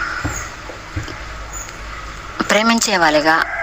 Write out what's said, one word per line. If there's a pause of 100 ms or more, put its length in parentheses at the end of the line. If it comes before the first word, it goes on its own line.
(2500)
ప్రేమించే
వాళ్ళగా (200)